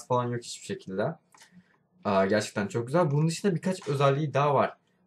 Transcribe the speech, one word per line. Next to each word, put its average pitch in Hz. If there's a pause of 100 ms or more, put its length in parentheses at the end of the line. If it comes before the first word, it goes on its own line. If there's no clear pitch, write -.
falan 123
yok 120
hiçbir -
şekilde. 104 (880)
Aa, 98
gerçekten 107
çok 120
güzel. 160
Bunun 147
dışında 170
birkaç 185
özelliği 139
daha 143
var 110 (300)